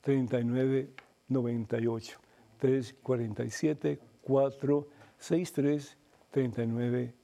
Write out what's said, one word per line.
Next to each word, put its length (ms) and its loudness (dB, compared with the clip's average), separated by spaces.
treinta 380 2
y 40 -2
nueve 460 0
noventa 520 0
y 60 0
ocho. 320 -4
Tres 440 0
cuarenta 400 -2
y 80 -4
siete, 480 0
cuatro 680 2
seis 360 -2
tres, 420 0
treinta 320 0
y 40 0
nueve 580 -2